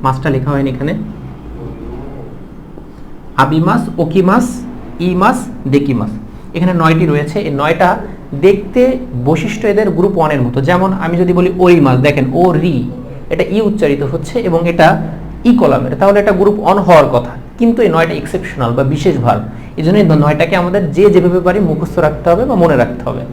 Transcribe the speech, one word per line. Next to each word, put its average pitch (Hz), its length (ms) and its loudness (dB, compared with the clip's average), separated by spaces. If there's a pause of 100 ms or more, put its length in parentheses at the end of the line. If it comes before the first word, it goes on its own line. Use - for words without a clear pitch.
মাছটা 135 320 0
লেখা 131 160 -2
হয়নি 139 180 0
এখানে। 135 240 -4 (2500)
আবি 151 300 2
মাছ, 233 140 0 (160)
ওকি 165 320 2
মাছ, 233 160 4 (540)
ই 175 100 0 (120)
মাছ, 254 160 2 (360)
দেকি 143 200 2
মাছ। 107 180 -2 (420)
এখানে 180 280 0
নয়টি 160 240 2
রয়েছে। 147 340 0
এই 156 220 -4
নয়টা 170 280 2 (520)
দেখতে 202 400 2 (440)
বৈশিষ্ট্য 214 420 -2
এদের 202 300 2
গ্রুপ 190 200 2
ওয়ানের 151 240 2
মতো। 123 280 -2
যেমন 185 240 2
আমি 170 240 -2
যদি 180 220 2
বলি 180 100 2 (140)
ওরি 175 240 4
মাছ, 127 100 4 (100)
দেখেন 143 260 2
ও 170 180 2
রি, 156 240 0 (540)
এটা 165 140 0 (120)
ই 220 140 0
উচ্চারিত 147 340 0
হচ্ছে 139 360 -4
এবং 175 200 0 (120)
এটা 170 160 4 (560)
ই 247 160 4
কলামের, 127 400 2
তাহলে 202 200 4
এটা 208 120 2
গ্রুপ 202 280 2
ওয়ান 185 180 2
হওয়ার 175 360 6
কথা। 123 180 -2 (280)
কিন্তু 233 220 2
এই 208 80 4
নয়টা 165 240 0
এক্সেপশনাল 143 640 -4
বা 139 60 2
বিশেষ 147 320 0 (100)
ভার্ব, 107 160 2 (360)
এই 160 60 -4
জন্য 180 140 4
এই 202 100 4 (160)
নয়টাকে 151 320 2
আমাদের 180 360 0
যে 190 180 6
যেভাবে 175 380 4
পারি 185 120 2
মুখস্থ 160 400 -2
রাখতে 156 300 0
হবে 185 160 2
বা 269 100 0
মনে 165 220 4
রাখতে - 320 -2
হবে। 123 120 -6 (120)